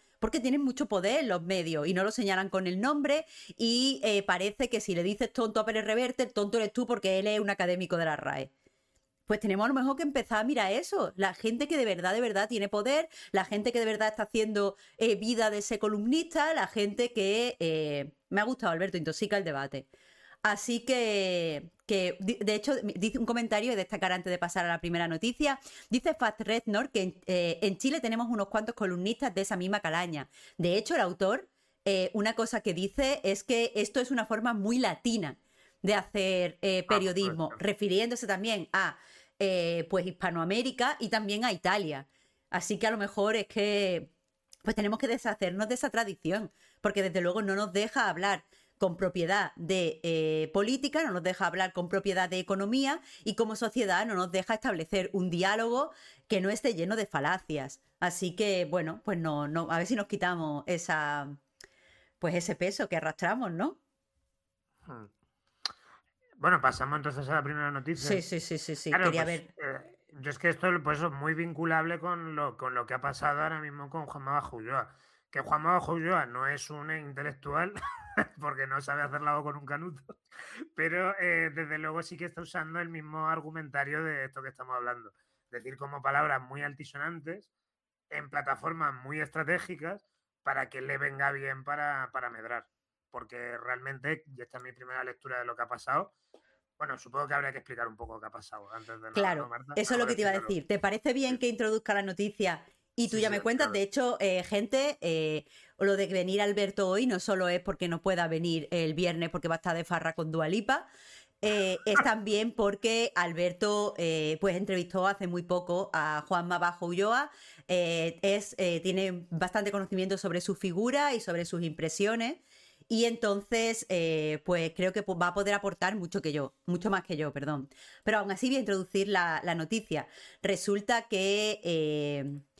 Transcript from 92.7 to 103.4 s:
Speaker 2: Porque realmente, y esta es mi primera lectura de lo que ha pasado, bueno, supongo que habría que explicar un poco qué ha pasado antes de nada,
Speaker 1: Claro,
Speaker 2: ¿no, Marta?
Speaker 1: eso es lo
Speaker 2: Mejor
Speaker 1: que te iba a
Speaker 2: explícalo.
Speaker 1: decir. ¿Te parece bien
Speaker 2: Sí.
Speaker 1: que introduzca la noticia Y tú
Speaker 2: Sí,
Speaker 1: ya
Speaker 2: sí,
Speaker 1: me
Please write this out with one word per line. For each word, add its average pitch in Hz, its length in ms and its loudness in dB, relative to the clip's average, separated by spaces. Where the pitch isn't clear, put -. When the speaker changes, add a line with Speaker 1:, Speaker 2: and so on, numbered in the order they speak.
Speaker 2:
Porque 120 480 -10
realmente, 131 720 -6
y 131 140 -18
esta 123 160 -16
es 123 60 -14
mi 127 80 -14
primera 127 320 -10
lectura 127 360 -8
de 120 60 -6
lo 120 100 -6
que 120 80 -6
ha 117 40 -4
pasado, 127 460 -2
bueno, 139 200 -6
supongo 139 300 -6
que 139 60 -4
habría 139 180 -2
que 131 80 -12
explicar 120 280 -8
un 110 80 -12
poco 113 240 -12
qué 110 80 -12
ha - 40 -10
pasado 107 400 -16
antes 110 160 -14
de 113 100 -12
nada, 110 160 -14
Speaker 1:
Claro, 180 300 0
Speaker 2:
¿no, 120 60 -10
Marta? 127 260 -10
Speaker 1:
eso 214 180 0
es 240 60 2
lo 240 60 2
Speaker 2:
Mejor - 40 -2
Speaker 1:
que 240 60 2
te 208 60 -2
iba 202 80 4
a 190 40 2
Speaker 2:
explícalo. 196 220 -2
Speaker 1:
decir. 156 120 -4
¿Te 202 120 0
parece 214 340 0
bien 262 200 2
Speaker 2:
Sí. 240 60 -4
Speaker 1:
que 247 80 2
introduzca 220 460 0
la 202 100 2
noticia 196 600 -2
Y 233 100 2
tú 220 80 0
Speaker 2:
Sí, 214 40 2
Speaker 1:
ya 220 60 4
Speaker 2:
sí, 208 40 2
Speaker 1:
me 202 100 0